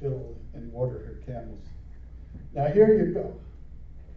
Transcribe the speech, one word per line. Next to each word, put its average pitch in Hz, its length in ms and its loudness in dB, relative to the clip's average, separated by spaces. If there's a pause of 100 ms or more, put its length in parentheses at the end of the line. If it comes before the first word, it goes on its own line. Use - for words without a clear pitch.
fill 131 340 -4 (180)
and 120 200 -10
water 123 260 -2
her - 260 -10
camels. 110 400 -10 (920)
Now 139 120 2
here 208 400 10
you - 80 0
go. - 200 -2 (840)